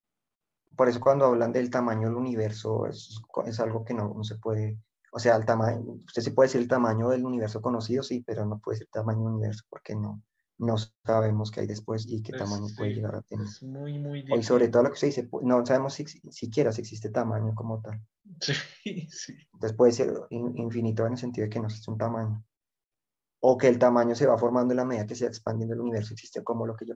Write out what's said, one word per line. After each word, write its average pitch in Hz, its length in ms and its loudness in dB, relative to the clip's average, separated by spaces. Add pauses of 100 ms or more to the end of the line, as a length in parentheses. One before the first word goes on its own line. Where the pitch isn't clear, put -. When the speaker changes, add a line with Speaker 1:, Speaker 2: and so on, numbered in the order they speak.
(760)
Speaker 1:
Por 127 120 6
eso 120 120 2
cuando 135 260 6
hablan 117 260 4
del 123 180 0
tamaño 113 380 0
del 117 80 -2
universo, 110 720 -2
es 110 340 -10 (100)
co-, - 140 -4
es 110 160 -6
algo 113 240 -2
que 120 100 -6
no, 104 200 -4
no 107 100 -8
se 107 120 -8
puede, 110 420 -4 (340)
o 117 60 -8
sea, 113 180 6
el 110 100 0
tama-, 113 320 2 (280)
usted - 160 -4
sí - 100 -2
puede 135 160 6
decir 127 120 2
el 120 80 0
tamaño 117 400 2
del 127 160 2
universo 110 380 -2
conocido, 120 400 -2
sí, 123 240 -6
pero 110 200 -4
no 107 120 -4
puede 110 200 -6
ser 113 100 -14
el - 40 -20
tamaño 110 320 0
del 113 100 0
universo 107 360 -4
porque - 240 -12
no, 104 280 -6 (360)
no 117 180 0 (280)
sabemos 107 460 2
qué 110 100 -8
hay 104 60 -2
después 110 400 -6
y 113 160 -6
qué 104 120 -10
Speaker 2:
Es, 104 40 -8
Speaker 1:
tamaño 104 360 -4
puede 107 160 -4
Speaker 2:
sí, 107 60 -4
Speaker 1:
llegar 107 200 -4
a 107 60 -8
tener. 104 240 -8
Speaker 2:
es 104 160 -14
muy, 143 360 -8
muy 143 240 -6 (100)
Speaker 1:
O 123 40 4
y 117 60 2
sobre 120 240 4
Speaker 2:
difícil. 110 60 2
Speaker 1:
todo 120 120 8
lo 143 60 4
que - 40 -8
usted 147 140 0
dice, 127 220 -4
pu-, - 120 -6
no 123 240 4
sabemos 131 280 2
si, 151 120 -10
siquiera 120 680 -2
si 113 100 -6
existe 110 280 -10
tamaño 110 440 -2
como 113 260 -6
tal. 107 200 -10 (240)
Speaker 2:
<laughs> 175 160 -20
Sí, - 680 -6
sí. - 220 -14 (220)
Speaker 1:
Entonces 110 220 -6
puede 123 160 8
ser 120 200 0 (180)
in-, 120 280 -6
infinito 113 480 -2
en 117 60 -2
el 123 60 -6
sentido 123 260 -4
de 107 60 -4
que 117 100 -4
no 110 60 -4
existe 110 240 -10
un 113 80 -6
tamaño. 113 440 -4 (1000)
O 127 180 6
que 131 100 6
el 120 100 6
tamaño 120 360 6
se 143 120 2
va 117 120 6
formando 123 340 4
en 127 60 2
la 127 60 2
medida 117 220 -2
que 117 100 -8
se 120 80 -4
va 117 40 2
expandiendo 113 460 -4
el 117 60 -4
universo, 110 340 -4
existe - 280 -12
como 113 240 -2
lo 113 100 -4
que 113 100 -12
yo 117 100 -8